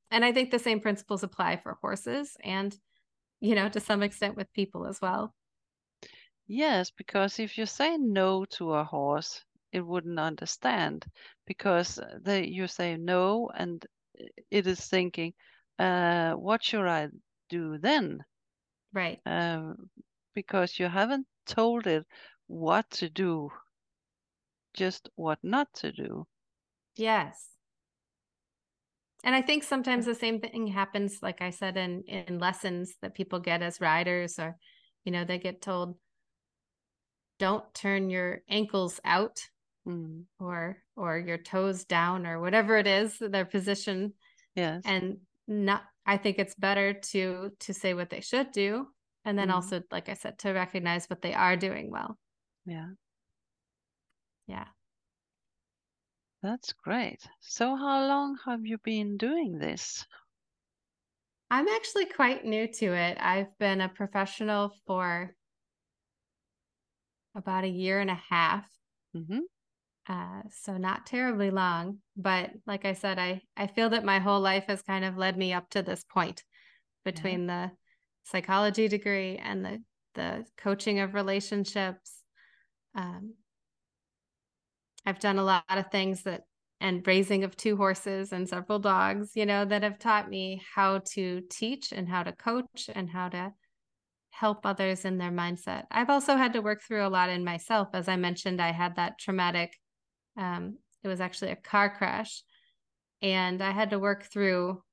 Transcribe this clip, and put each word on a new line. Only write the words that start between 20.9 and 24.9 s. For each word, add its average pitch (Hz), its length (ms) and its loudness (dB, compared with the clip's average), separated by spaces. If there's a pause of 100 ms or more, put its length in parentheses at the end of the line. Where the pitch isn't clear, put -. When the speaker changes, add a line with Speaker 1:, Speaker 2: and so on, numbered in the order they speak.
Speaker 2:
told 226 420 2
it 156 180 2 (400)
what 165 460 0
to 170 180 -4
do, 160 400 0 (1200)
just 185 420 -2